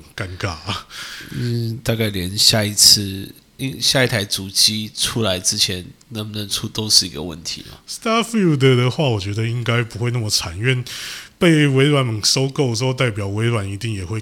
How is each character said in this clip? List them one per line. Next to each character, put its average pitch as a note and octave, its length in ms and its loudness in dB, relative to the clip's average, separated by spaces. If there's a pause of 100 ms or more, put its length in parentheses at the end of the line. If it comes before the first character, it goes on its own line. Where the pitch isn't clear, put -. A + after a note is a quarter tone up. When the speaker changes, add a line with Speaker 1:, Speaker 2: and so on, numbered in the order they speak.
(160)
Speaker 1:
尴 G2 120 -8 (100)
尬 G2+ 120 -4
啊。 - 380 -8 (440)
Speaker 2:
嗯， A#2+ 520 -4
大 A#2 120 -2
概 A2 140 0
连 F#2+ 280 -4
下 G#2+ 260 4
一 G#2 80 -2
次， G2 640 4 (240)
因-， C3 240 -8
下 C3 220 4
一 B2 40 4
台 A2 160 0
主 G2+ 240 -4
机 G#2+ 480 0
出 - 280 -2
来 F#2+ 160 0
之 F#2+ 180 -2
前 F#2 260 -2 (260)
能 G#2+ 220 -8
不 G#2 60 -8
能 G#2 100 -6
出 G#2 200 -4
都 A2 200 -6
是 G#2 200 4
一 - 20 -10
个 D#2 140 -8
问 E2 200 -10
题 - 280 -10
嘛。 - 80 -18 (100)
Speaker 1:
Starfield A3+ 680 2
的 B2+ 340 6
话， D#3+ 140 0
我 A#2 140 2
觉 G2 140 -4
得 A2+ 140 -2
应 A#2 160 -2
该 A#2 180 2
不 A2+ 160 -8
会 A#2+ 140 -2
那 B2 80 -2
么 G#2+ 100 -2
惨， F2 260 -2
因 G2+ 100 -6
为 B2+ 180 0 (560)
被 D#3+ 260 6
微 C3+ 220 4
软 B2+ 360 2
收 C3+ 240 2
购 C3+ 280 0
之 G#2+ 80 -2
后， C3 100 2
代 B2+ 160 0
表 G2+ 180 -4
微 G#2 200 0
软 A2 200 0
一 G2 80 -6
定 A2+ 160 -6
也 G2 140 -6
会 A2 160 -6